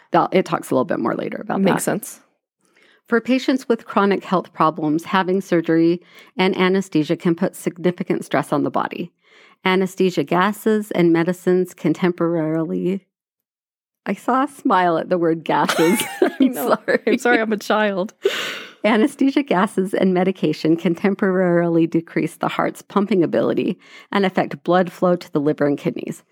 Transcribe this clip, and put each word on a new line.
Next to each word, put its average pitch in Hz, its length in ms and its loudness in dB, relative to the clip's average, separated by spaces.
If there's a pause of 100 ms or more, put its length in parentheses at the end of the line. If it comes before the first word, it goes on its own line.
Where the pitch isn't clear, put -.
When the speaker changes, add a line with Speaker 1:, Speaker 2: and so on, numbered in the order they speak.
(120)
Speaker 1:
They'll, 165 220 4
it 185 120 2
talks - 260 -6
a - 20 0
little 127 120 0
bit - 140 -4
more - 160 -2
later - 220 -8
about - 240 -4
Speaker 2:
Makes 175 240 0
Speaker 1:
that. 147 60 -2 (100)
Speaker 2:
sense. - 180 -16 (880)
Speaker 1:
For 226 120 0
patients 262 480 0
with 233 160 -2
chronic 196 400 0
health - 260 -2
problems, 160 540 0
having 190 340 0
surgery 165 600 2 (360)
and 185 200 2
anesthesia 185 580 0
can 165 200 0
put - 200 -2
significant 175 680 -4
stress - 260 -2
on 143 120 0
the 139 80 -2
body. - 420 -4 (500)
Anesthesia 185 640 0
gases 208 680 0
and 175 220 4
medicines 180 600 0
can 160 200 -2
temporarily, 170 1120 -2 (1000)
I 202 80 -4
saw 254 300 0
a 294 60 -2
smile 180 480 0
at - 100 -6
the 185 100 0
word 165 280 0
gases. 165 640 2
<laughs> - 60 -12
Speaker 2:
<laughs> - 60 -12
I - 100 2 (100)
Speaker 1:
I'm 262 100 4
Speaker 2:
know. 240 240 0 (100)
Speaker 1:
sorry. - 220 0
Speaker 2:
I'm 226 100 2
sorry, 240 220 2
I'm 220 140 -2
a 202 40 -2
child. 202 560 -2 (720)
Speaker 1:
Anesthesia 269 600 2
gases 190 500 0
and 190 200 2
medication 175 600 0
can 170 180 0
temporarily 175 960 2
decrease 165 480 -4
the - 140 -2
heart's - 320 -2
pumping 196 420 0
ability - 560 0 (320)
and 196 140 2
affect 170 400 -2
blood 175 260 2
flow 180 240 2
to - 160 -8
the 156 100 -2
liver 147 240 0
and 143 120 0
kidneys. - 540 -8